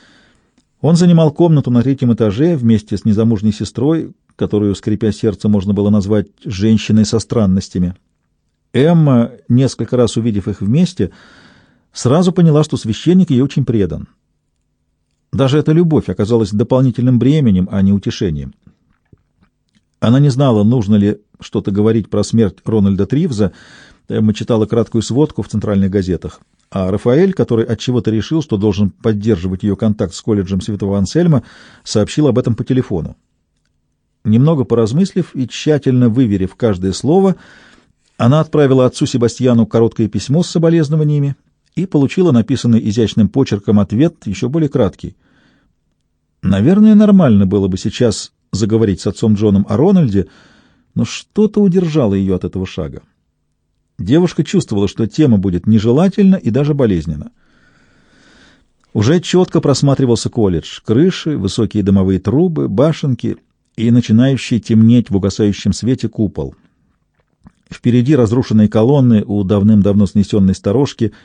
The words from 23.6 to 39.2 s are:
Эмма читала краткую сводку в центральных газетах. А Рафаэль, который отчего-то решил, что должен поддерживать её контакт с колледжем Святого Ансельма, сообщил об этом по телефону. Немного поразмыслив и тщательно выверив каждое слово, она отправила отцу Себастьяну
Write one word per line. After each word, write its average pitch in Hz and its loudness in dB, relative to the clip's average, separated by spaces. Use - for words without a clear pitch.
Эмма 107 0
читала 110 -2
краткую 113 -2
сводку 131 -2
в - -10
центральных 98 -2
газетах. 90 -4
А 95 -4
Рафаэль, 139 0
который 113 -2
отчего-то 117 -2
решил, 113 -2
что 113 -4
должен 98 0
поддерживать 101 -4
её 101 -2
контакт 107 -4
с - -16
колледжем 98 -2
Святого 101 -4
Ансельма, 151 0
сообщил 113 -2
об 120 0
этом 123 -2
по 123 -6
телефону. 107 -4
Немного 127 2
поразмыслив 120 -2
и 127 -6
тщательно 127 0
выверив 101 0
каждое 95 -2
слово, 185 0
она 131 2
отправила 139 2
отцу 135 -2
Себастьяну 117 0